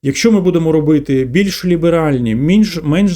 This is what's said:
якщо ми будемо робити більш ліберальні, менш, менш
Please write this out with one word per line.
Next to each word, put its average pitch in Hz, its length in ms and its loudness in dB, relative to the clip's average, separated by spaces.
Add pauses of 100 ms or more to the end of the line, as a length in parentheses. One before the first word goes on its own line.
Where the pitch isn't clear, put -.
якщо 139 280 0
ми 202 100 2
будемо 165 300 0
робити 147 540 0
більш 180 400 -2
ліберальні, 160 720 0
менш, 175 480 0
менш 180 320 0